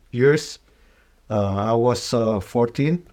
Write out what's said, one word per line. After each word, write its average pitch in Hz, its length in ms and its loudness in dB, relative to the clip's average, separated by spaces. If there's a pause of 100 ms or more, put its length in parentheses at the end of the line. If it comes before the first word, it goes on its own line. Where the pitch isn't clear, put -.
(120)
years, 143 480 2 (680)
uh, 101 420 -2
I - 20 2
was, 117 400 0
uh, 110 280 0
fourteen 139 720 -2